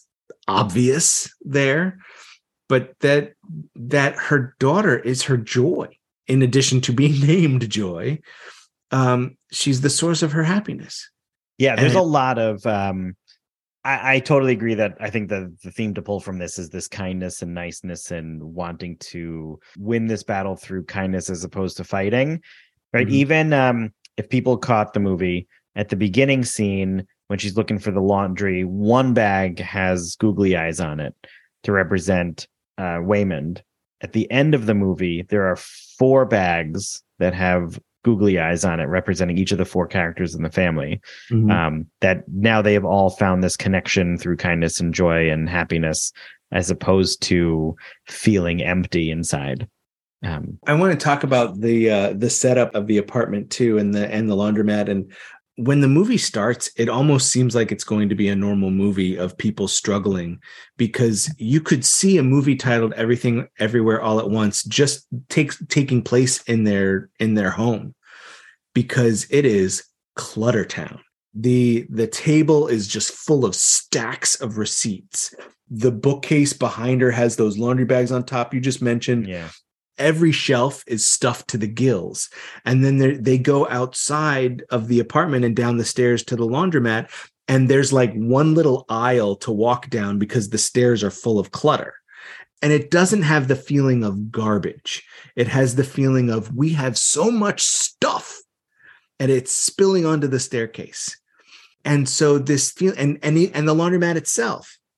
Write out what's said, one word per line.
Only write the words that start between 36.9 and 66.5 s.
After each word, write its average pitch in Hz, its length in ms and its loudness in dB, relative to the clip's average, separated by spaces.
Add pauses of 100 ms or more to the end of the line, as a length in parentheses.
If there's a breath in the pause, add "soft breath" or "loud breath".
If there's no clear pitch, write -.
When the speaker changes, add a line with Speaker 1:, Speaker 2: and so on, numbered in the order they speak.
Speaker 2:
that 90 160 0
have 90 460 -2 (240)
googly 101 340 4
eyes 82 260 -2
on 85 140 0
it, 80 60 -4
representing 87 520 -2
each 92 140 0
of 98 80 0
the 90 60 -2
four 87 240 -2
characters 85 480 -4
in 80 80 -4
the 82 60 -6
family. 82 500 -2 (300 loud breath)
Speaker 1:
Mm-hmm. 110 200 2
Speaker 2:
Um, 80 360 0 (140)
that 92 280 2
now 107 340 2
they 104 120 4
have 98 100 2
all 95 260 2
found 92 320 2
this 90 140 0
connection 92 600 0
through 85 200 -4
kindness 82 420 -2
and 85 160 -2
joy 82 340 2
and 80 200 -2
happiness, 82 640 -2 (400 loud breath)
as 90 180 -2
opposed 92 520 0
to 80 520 0 (320 loud breath)
feeling 85 560 0
empty 87 480 -2
inside. 78 580 -6 (540)
Um, - 440 -8
Speaker 1:
I 147 80 2
wanna 180 200 2
talk 143 300 0
about 120 360 0
the, 113 300 2
uh, 101 220 2
the 110 180 -2
setup 123 460 2
of 101 100 -2
the 107 120 2
apartment 101 520 -2
too, 113 280 2
and 104 140 0
the, 104 140 -2
and 110 240 -2
the 98 60 0
laundromat. 104 520 0
And 98 220 -4 (480 loud breath)
when 139 220 2
the 139 80 6
movie 190 300 4
starts, 117 580 -2
it 117 120 0
almost 131 440 2
seems 123 220 2
like 117 180 0
it's 101 100 -6
going 104 280 0
to 104 40 0
be 101 140 0
a 101 80 0
normal 98 340 0
movie 95 460 0
of 90 220 -6
people 104 280 -2
struggling, 95 720 -2 (380 loud breath)
because 113 640 0
you 123 220 2
could 156 240 0
see 190 340 4
a 147 40 4
movie 135 340 4
titled 117 360 0
Everything 117 560 0 (100)
Everywhere 110 420 2
All 110 200 0
at 104 100 -4
Once 107 340 0
just 135 440 0 (200)
takes, - 400 0
taking 131 340 2
place 127 400 2
in 113 220 0